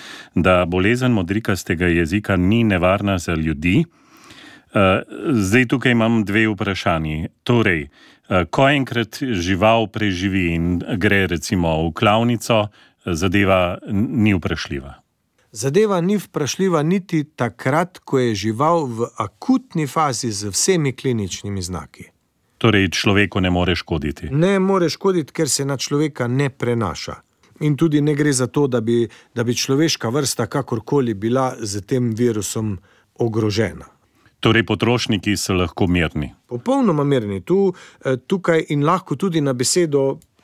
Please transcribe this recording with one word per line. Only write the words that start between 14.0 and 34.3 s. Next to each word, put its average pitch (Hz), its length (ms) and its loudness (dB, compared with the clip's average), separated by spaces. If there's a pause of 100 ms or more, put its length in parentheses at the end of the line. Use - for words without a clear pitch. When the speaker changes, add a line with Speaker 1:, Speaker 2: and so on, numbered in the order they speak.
Speaker 1:
ni 104 160 4
vprašljiva. 71 600 -6 (600)
Speaker 2:
Zadeva 170 460 2
ni 190 160 0
vprašljiva 160 640 -2
niti 170 440 -2
takrat, 139 720 -2
ko - 200 -2
je 120 160 2
žival 120 500 0
v 117 300 -4
akutni 165 720 -4
fazi 135 440 -2
z 104 180 -6
vsemi 147 440 0
kliničnimi 101 720 -4
znaki. 85 420 -10 (560)
Speaker 1:
Torej 101 300 4
človeku 101 500 0
ne 92 100 2
more 90 240 2
škoditi? 76 540 -6
Speaker 2:
Ne 180 300 2
more 190 300 2
škoditi, 175 440 -2
ker 160 160 -2
se 139 160 -2
na 139 120 -4
človeka 143 520 -2
ne 135 220 0
prenaša. 113 640 -4 (420)
In 147 200 0
tudi 151 240 2
ne 147 140 2
gre 147 180 2
za 127 140 0
to, 143 200 0
da 123 140 0
bi, 117 280 2 (220)
da 117 120 -4
bi 117 120 0
človeška 139 540 0
vrsta 120 380 -2
kakorkoli 123 680 -2
bila 117 420 -2
z 104 240 -8
tem 123 320 -2
virusom 107 640 -2 (380)
ogrožena. 107 720 -2 (500)